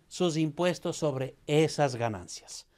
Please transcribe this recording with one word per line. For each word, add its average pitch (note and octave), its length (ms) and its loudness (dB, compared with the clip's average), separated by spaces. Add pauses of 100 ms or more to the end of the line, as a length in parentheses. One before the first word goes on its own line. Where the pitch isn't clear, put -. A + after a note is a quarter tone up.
sus E3 300 0
impuestos E3 600 0
sobre C3 380 -2 (120)
esas D3 480 4
ganancias, A2 720 -6 (100)